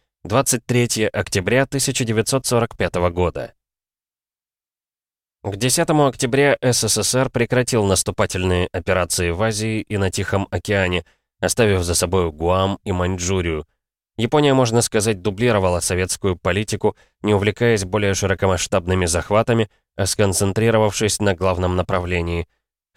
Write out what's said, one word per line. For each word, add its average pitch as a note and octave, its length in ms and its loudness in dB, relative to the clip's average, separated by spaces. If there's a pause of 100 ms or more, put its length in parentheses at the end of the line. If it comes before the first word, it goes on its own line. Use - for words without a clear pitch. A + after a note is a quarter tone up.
(240)
двадцать A#2 420 0
третье A#2+ 420 0
октября G#2 600 0
тысяча C3+ 360 -2
девятьсот A2 440 -2
сорок A#2 280 0
пятого F2 360 0
года. E2+ 420 -4 (1900)
К G2+ 140 -6
десятому D3 500 2
октября C3 520 2
С A#2+ 300 0
С G#2 140 0
С - 100 0
Р B2+ 160 0
прекратил A#2+ 560 0
наступательные F#2 880 0
операции F2 580 -2
в F2 140 -2
Азии A2 380 -2
и G#2 160 -6
на G2 120 0
Тихом G2 400 -2
океане, F2+ 560 -2 (340)
оставив F#2+ 440 2
за E2+ 100 -2
собой F2 380 0
Гуам F#2 520 0
и G#2 80 -6
Маньчжурию. F2+ 760 -2 (500)
Япония, C3+ 380 2
можно A#2 260 4
сказать, G#2+ 400 0
дублировала F#2+ 600 0
советскую F#2 540 -2
политику, G2 600 -2 (240)
не G#2 140 2
увлекаясь G#2+ 480 2
более G2 320 0
широкомасштабными F#2 920 0
захватами, G#2 640 0 (280)
а G2 100 -2
сконцентрировавшись G#2+ 1120 0
на G2+ 160 2
главном F#2 400 0
направлении. F2 720 -2 (500)